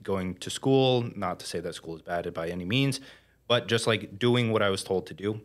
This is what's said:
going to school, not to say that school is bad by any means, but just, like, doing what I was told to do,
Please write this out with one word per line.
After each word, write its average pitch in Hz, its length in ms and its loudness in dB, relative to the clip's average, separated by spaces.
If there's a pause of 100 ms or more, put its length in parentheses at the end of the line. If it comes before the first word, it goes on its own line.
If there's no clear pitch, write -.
going 92 340 -4
to - 140 -10
school, 131 640 2
not 90 260 -4
to - 60 -14
say 87 140 -6
that 82 140 -8
school 82 220 -12
is 78 60 -16
bad 87 320 -4
by 82 140 -6
any 90 160 -6
means, 131 360 0 (460)
but 117 220 2
just, 113 180 0
like, 104 320 0
doing 120 340 4
what 107 100 6
I 101 80 4
was 95 120 0
told 92 240 0
to - 80 -12
do, 104 300 -4